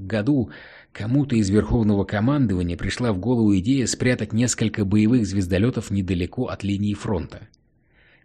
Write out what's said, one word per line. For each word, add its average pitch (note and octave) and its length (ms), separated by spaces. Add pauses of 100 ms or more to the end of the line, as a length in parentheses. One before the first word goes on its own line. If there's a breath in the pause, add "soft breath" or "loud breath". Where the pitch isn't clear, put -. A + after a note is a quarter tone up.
году A2+ 440 (420 loud breath)
кому-то A#2+ 440
из G#2+ 120
Верховного G#2 560
командования G2+ 720
пришла G#2+ 380
в F#2 40
голову A2 380
идея A#2 300
спрятать A#2 480
несколько A2 500
боевых G#2+ 420
звездолетов F#2+ 640
недалеко F#2+ 580
от - 140
линии G2+ 300
фронта. G2 560 (760 soft breath)